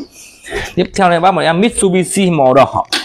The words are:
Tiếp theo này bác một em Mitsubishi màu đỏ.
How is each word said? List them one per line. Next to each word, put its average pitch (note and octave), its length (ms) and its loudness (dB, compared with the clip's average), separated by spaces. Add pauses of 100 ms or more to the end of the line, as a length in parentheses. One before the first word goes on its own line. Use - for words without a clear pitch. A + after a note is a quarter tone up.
(760)
Tiếp F3 200 -4
theo F#3 140 2
này E3+ 100 2
bác F#3 120 2
một E3 100 -2
em E3 200 0
Mitsubishi F#3+ 680 0
màu C3+ 240 2
đỏ. B2+ 300 2 (220)